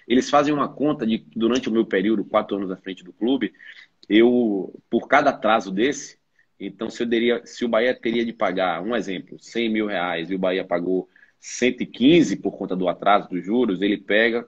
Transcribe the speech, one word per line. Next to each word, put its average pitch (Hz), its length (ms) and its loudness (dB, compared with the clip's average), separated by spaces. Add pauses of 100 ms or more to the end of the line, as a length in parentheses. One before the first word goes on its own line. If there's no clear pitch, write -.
eles 123 240 2
fazem 147 240 4
uma 135 140 -2
conta 147 360 -2
de 113 140 0
que - 180 -20
durante 117 320 0
o 110 40 -2
meu 113 120 4
período, 101 400 0
quatro 104 320 -2
anos 98 140 -4
à 92 60 -8
frente - 260 -12
do 90 100 -20
clube, 127 400 -2 (560)
eu, 113 640 4 (160)
por 117 200 0
cada 143 220 4
atraso 104 420 0
desse, 120 480 -4 (400)
então, 101 280 -10
se - 140 -8
eu 117 80 -4
teria, 117 340 0
se - 200 -10
o 120 40 -2
Bahia 117 240 2
teria 117 320 -2
de 113 80 -6
pagar, 90 480 -2
um 110 140 -4
exemplo, 90 460 -6
cem 117 280 -4
mil 107 180 0
reais 87 440 -4
e 95 60 -4
o - 20 -4
Bahia 92 240 0
pagou 87 460 -2 (320)
cento - 400 -2
e 101 60 -4
quinze 120 500 4
por 95 160 -4
conta 92 240 -6
do 92 100 -2
atraso 92 420 0
dos 87 160 -6
juros, 101 380 0
ele 101 140 2
pega 113 520 0